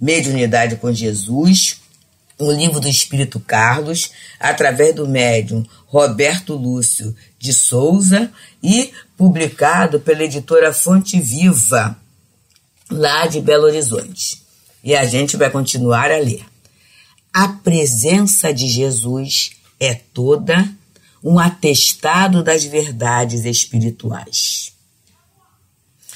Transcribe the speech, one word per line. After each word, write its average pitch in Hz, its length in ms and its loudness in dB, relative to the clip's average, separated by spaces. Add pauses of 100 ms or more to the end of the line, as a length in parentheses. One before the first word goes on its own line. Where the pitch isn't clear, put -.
Mediunidade 123 760 0
com 120 160 -4
Jesus, 113 840 0 (640)
um 147 120 0
livro 151 300 0
do 131 80 -4
Espírito 135 500 -2
Carlos, 127 760 -2 (260)
através 147 560 2
do 147 120 -6
médium 117 600 0 (200)
Roberto 147 680 0
Lúcio 123 600 -4 (240)
de 127 140 -6
Souza 185 800 2 (300)
e 226 300 0 (240)
publicado 160 840 2
pela 156 240 2
editora 151 480 0
Fonte 185 480 2
Viva, 127 760 2 (920)
lá 151 360 0
de 156 140 -4
Belo 147 240 4
Horizonte. 151 800 -2 (400)
E 143 140 0
a 139 80 2
gente 135 320 -2
vai 139 140 2
continuar 127 600 0
a 156 60 2
ler. 135 280 -2 (880)
"A 190 160 2
presença 165 1040 0
de 131 160 -4
Jesus 127 840 -4 (280)
é 131 160 -2
toda 147 760 0 (540)
um 170 160 4
atestado 170 1040 2
das 156 220 0
verdades 120 800 -2
espirituais." - 1300 -4 (1400)